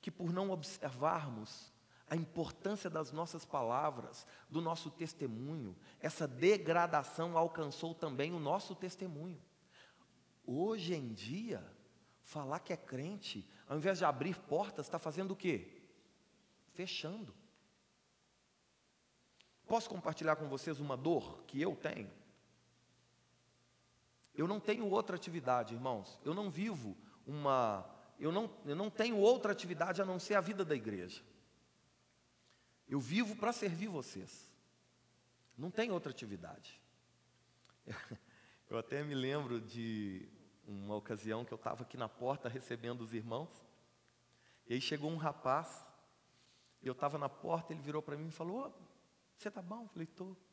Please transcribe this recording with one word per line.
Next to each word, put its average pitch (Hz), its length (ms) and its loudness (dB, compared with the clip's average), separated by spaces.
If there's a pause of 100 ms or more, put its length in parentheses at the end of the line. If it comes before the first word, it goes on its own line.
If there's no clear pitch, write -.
que - 100 -4
por 175 200 -2
não 190 200 2
observarmos 143 1200 -2 (360)
a 151 80 0
importância 170 760 -2
das 156 200 -2
nossas 165 340 -4
palavras, 131 840 0 (240)
do 156 100 0
nosso 165 300 -2
testemunho, 135 840 -4 (240)
essa 156 300 -2
degradação 165 1080 6
alcançou 165 560 2
também 151 400 0
o 175 40 -2
nosso 170 360 0
testemunho. 175 680 -6 (1040)
Hoje 180 500 2
em 123 200 -2
dia, 123 500 -4 (580)
falar 147 380 -4
que - 120 -4
é 160 40 0
crente, 175 720 -6 (180)
ao 147 120 0
invés 185 180 4
de 170 80 2
abrir 147 360 4
portas, 160 500 0
tá 170 80 -2
fazendo 160 320 -2
o 190 60 -2
quê? 127 460 0 (920)
Fechando. 180 600 -6 (2250)
Posso 226 220 2
compartilhar 160 480 2
com 156 120 -4
vocês 135 320 -4
uma 139 180 -2
dor 147 480 2
que 135 160 -2
eu 175 120 2
tenho? - 380 -6 (2250)
Eu 151 120 2
não 202 140 0
tenho 214 260 2
outra 196 300 4
atividade, 127 560 2
irmãos. 117 520 -4
Eu 147 100 2
não 202 160 -2
vivo 151 440 -2 (320)
uma, 131 640 4 (300)
eu 147 120 2
não, 208 200 2 (160)
eu 147 100 0
não 202 140 0
tenho 226 260 4
outra 208 360 8
atividade 175 500 0
a - 20 6
não 185 140 0
ser 202 160 0
a 196 80 8
vida 190 200 0
da 151 120 4
igreja. 101 480 -4 (1700)
Eu 139 80 2
vivo 202 360 2
pra 226 180 2
servir 190 340 -2
vocês. 127 580 -8 (1120)
Não 151 140 -6
tem 220 200 0
outra 165 220 0
atividade. - 640 -10 (1080)
<laughs> - 340 -10 (480)
Eu - 80 -2
até 135 260 -2
me 147 120 -4
lembro 131 480 0
de 107 640 -4 (380)
uma 101 300 -6
ocasião 110 460 -4
que 123 120 -8
eu - 20 -10
tava - 280 -4
aqui - 120 -16
na 120 100 -2
porta 123 440 -2
recebendo 120 500 -4
os 113 140 -8
irmãos, 117 340 -4 (1200)
e 120 60 0
aí - 60 2
chegou 151 300 0
um 165 60 -2
rapaz, 151 680 0 (960)
e 131 40 -4
eu 127 80 0
tava 143 220 0
na 143 140 0
porta, 165 420 -2
ele 156 80 -8
virou 147 220 -4
pra 147 120 -6
mim 156 140 -6
e - 20 -8
falou: 180 360 -4
"Ô, - 60 -10 (680)
você 208 120 -6
tá 196 120 -10
bom?" 214 220 -8
Eu 208 40 -16
falei: 165 180 -6
"Tô." 185 300 -12 (160)